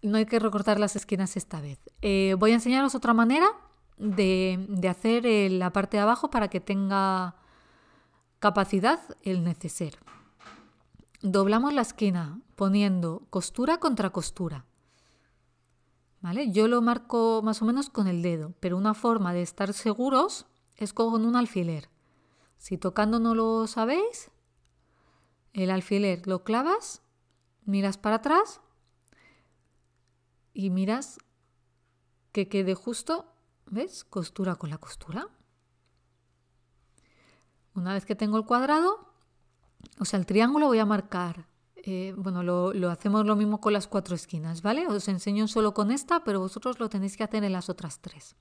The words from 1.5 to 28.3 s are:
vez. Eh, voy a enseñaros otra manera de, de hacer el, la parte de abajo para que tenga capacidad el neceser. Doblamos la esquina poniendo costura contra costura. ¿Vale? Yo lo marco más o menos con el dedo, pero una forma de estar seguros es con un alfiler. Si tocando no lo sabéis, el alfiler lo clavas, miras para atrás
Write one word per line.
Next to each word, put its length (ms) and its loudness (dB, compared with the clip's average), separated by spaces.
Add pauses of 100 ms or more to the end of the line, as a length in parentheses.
vez. 180 -12 (220)
Eh, 360 2
voy 140 6
a 40 8
enseñaros 380 2
otra 200 2
manera 340 6 (500)
de, 680 2
de 220 0
hacer 360 0
el, 340 4
la 120 0
parte 260 0
de 60 4
abajo 260 2
para 200 0
que 100 -2
tenga 760 0 (1040)
capacidad 600 2 (240)
el 200 0
neceser. 540 -4 (1200)
Doblamos 520 2
la 100 2
esquina 580 -2 (140)
poniendo 760 0
costura 500 -2
contra 300 0
costura. 560 -8 (1500)
¿Vale? 320 -4
Yo 160 4
lo 140 4
marco 640 2
más 180 -2
o 40 0
menos 240 0
con 180 0
el 140 0
dedo, 380 -4
pero 180 -2
una 160 0
forma 400 0
de 80 -2
estar 320 -4
seguros 720 0 (320)
es 160 -8
con 320 0
un 100 2
alfiler. 540 -2 (680)
Si 200 -10
tocando 420 0
no 160 2
lo 320 0
sabéis, 640 -2 (1200)
el 160 0
alfiler 580 0
lo 160 -2
clavas, 600 -2 (640)
miras 320 0
para 200 0
atrás 440 2 (1900)